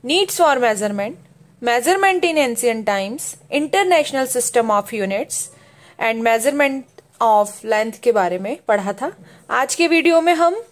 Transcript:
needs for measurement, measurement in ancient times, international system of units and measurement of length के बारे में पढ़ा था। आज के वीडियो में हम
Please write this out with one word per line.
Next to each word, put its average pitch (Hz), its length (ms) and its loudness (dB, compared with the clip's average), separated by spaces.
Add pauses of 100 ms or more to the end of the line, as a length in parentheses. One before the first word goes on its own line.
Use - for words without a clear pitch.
needs 359 360 -2
for 285 160 4
measurement, 208 540 -2 (520)
measurement 349 580 2
in 339 140 0 (120)
ancient 226 380 -2
times, 202 500 -4 (180)
international 294 840 0
system 240 280 0 (160)
of 208 120 -10
units 202 420 -4 (680)
and 226 180 0
measurement 269 600 2 (420)
of 208 240 4 (180)
length 220 320 -2
के 240 140 0
बारे 185 280 0
में 220 180 -6 (100)
पढ़ा 202 260 0
था। 247 240 -8 (320)
आज 254 260 -2
के 339 120 2
वीडियो 330 340 4
में 339 120 2
हम 339 380 0